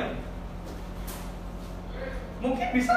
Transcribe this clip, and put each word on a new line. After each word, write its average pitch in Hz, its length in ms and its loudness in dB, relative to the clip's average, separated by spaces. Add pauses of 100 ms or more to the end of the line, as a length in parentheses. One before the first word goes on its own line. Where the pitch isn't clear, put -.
(2500)
Mungkin 240 220 4 (100)
bisa 247 180 8